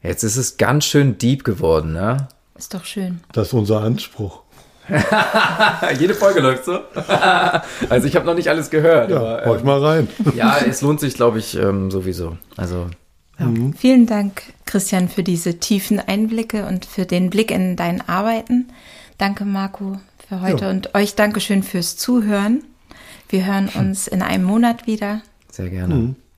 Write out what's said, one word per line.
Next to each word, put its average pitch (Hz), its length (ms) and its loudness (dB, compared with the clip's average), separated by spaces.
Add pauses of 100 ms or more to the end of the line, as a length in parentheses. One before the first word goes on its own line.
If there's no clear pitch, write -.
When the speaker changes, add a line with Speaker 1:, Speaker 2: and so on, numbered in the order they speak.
Speaker 1:
Jetzt 87 220 -4
ist 110 120 -2
es 127 200 -4
ganz 131 280 2
schön 139 320 4
deep 180 280 0
geworden, 80 480 0
ne? 117 340 -2 (320)
Speaker 2:
Ist - 160 -14
doch 175 100 -10
schön. 180 360 -6 (120)
Speaker 3:
Das 110 160 0
ist - 60 -6
unser 107 280 2
Anspruch. - 600 -4 (460)
Speaker 1:
<laughs> - 20 -8 (1080)
Jede 185 140 2
Folge 196 260 4
läuft 131 240 2
so. 185 160 -4 (140)
<laughs> 175 960 0
Also 123 200 2
ich 135 80 0
hab 135 80 2
noch 170 100 2
nicht 175 160 0
alles 156 180 0
gehört, 151 420 4
Speaker 3:
Ja, 156 80 2
Speaker 1:
aber, 113 260 -2
Speaker 3:
hör 113 100 4
ich 101 60 -2
Speaker 1:
ähm, 120 60 -2
Speaker 3:
mal 139 180 4
rein. 156 240 2 (140)
<laughs> 165 120 2
Speaker 1:
ja, 113 240 2
es 117 240 0
lohnt 147 160 2
sich, 139 160 -4
glaub 120 220 4
ich, - 200 -6
ähm, 98 360 0
sowieso. 90 440 -4 (200)
Also, 87 320 -6 (500)
ja. 131 80 -2
Speaker 3:
Mhm. 120 280 0
Speaker 2:
Vielen 247 320 6
Dank, 202 360 -4 (240)
Christian, 190 420 0
für 185 140 -4
diese 170 380 -2
tiefen 202 400 0
Einblicke 220 680 -2
und 180 180 -4
für 185 220 -6
den 185 240 0
Blick 220 220 0
in 185 240 0
dein 175 320 -2
Arbeiten. 226 600 0 (500)
Danke, 196 260 -2
Marco, 196 560 -6 (280)
für 180 120 -6
heute 185 240 0
Speaker 3:
Ja. 190 60 -2
Speaker 2:
und 190 260 -4
euch 202 180 0
Dankeschön 208 480 0
fürs 175 340 -4
Zuhören. 214 680 0 (640)
Wir 190 180 0
hören 196 260 0
Speaker 1:
Hm. 196 140 -6
Speaker 2:
uns 190 220 -4
in 185 120 -2
einem 185 240 0
Monat 233 440 2
wieder. 214 320 -4 (280)
Speaker 1:
Sehr 90 220 -8
gerne. 92 240 -2
Speaker 3:
Mhm. 127 220 0 (220)